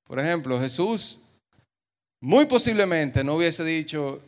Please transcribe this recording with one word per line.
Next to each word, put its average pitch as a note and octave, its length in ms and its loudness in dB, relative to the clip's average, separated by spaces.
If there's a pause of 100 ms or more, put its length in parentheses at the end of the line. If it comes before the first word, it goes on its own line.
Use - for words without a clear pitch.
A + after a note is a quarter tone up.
por C3 140 -8
ejemplo, C#3 400 -2
Jesús F3 580 -2 (1040)
muy A#3 240 6
posiblemente F#3 800 2
no C#3+ 100 -2
hubiese E3 300 0
dicho, D#3 640 -4